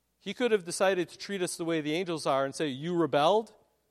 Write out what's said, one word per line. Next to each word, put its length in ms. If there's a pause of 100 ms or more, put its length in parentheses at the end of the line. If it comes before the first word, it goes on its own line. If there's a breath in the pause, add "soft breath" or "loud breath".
(200)
He 140
could 180
have 120
decided 440
to 100
treat 240
us 140
the 80
way 160
the 140
angels 320
are 180
and 100
say, 140
"You 260
rebelled, 580 (380)